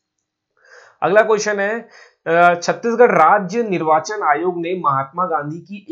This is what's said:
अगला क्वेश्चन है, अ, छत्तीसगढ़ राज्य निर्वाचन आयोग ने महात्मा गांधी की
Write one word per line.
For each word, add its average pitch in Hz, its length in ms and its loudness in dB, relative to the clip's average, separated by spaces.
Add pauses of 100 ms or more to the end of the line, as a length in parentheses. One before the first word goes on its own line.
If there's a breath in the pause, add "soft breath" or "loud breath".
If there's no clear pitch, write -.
(1040 soft breath)
अगला 202 200 4
क्वेश्चन 208 380 0
है, 226 280 -6 (380 loud breath)
अ, 175 280 4
छत्तीसगढ़ 226 560 0
राज्य 185 520 2
निर्वाचन 170 600 -2
आयोग 170 360 0
ने 175 220 -6
महात्मा 151 460 -2
गांधी 156 320 -6
की 190 340 -18